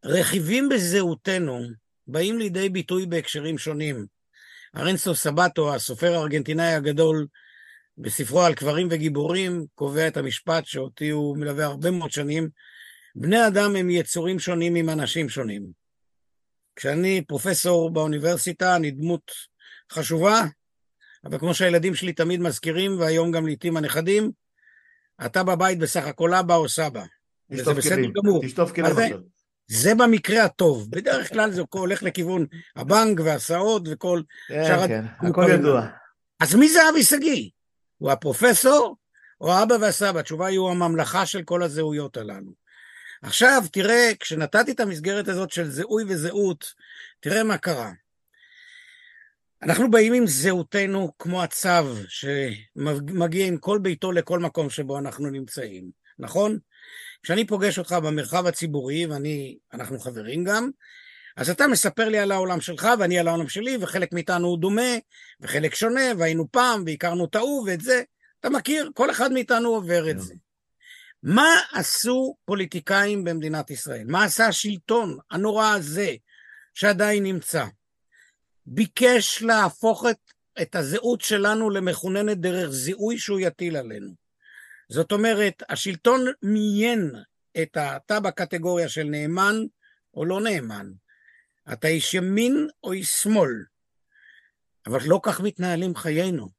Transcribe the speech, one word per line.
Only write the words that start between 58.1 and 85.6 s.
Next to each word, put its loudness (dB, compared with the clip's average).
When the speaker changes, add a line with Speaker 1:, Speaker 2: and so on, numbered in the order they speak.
Speaker 1:
הציבורי, -4
ואני, -6
אנחנו -10
חברים -8
גם, 0
אז -4
אתה 2
מספר 2
לי 2
על 2
העולם 0
שלך, -4
ואני 2
על 2
העולם -2
שלי, -6
וחלק -4
מאיתנו -2
הוא 0
דומה, 0
וחלק -2
שונה, 0
והיינו 0
פעם, 2
והכרנו -2
את -8
ההוא, 0
ואת -4
זה. 2
אתה -2
מכיר, -2
כל 2
אחד 0
מאיתנו 0
עובר 0
את -2
Speaker 2:
כן. -8
Speaker 1:
זה. -14
מה 6
עשו -2
פוליטיקאים -2
במדינת -4
ישראל? -10
מה 2
עשה 2
השלטון -2
הנורא 2
הזה, -4
שעדיין 2
נמצא? -4
ביקש 2
להפוך 2
את, -8
את -6
הזהות -2
שלנו 0
למכוננת -2
דרך -2
זיהוי -4
שהוא -4
יטיל -4
עלינו. -12
זאת -2
אומרת, 0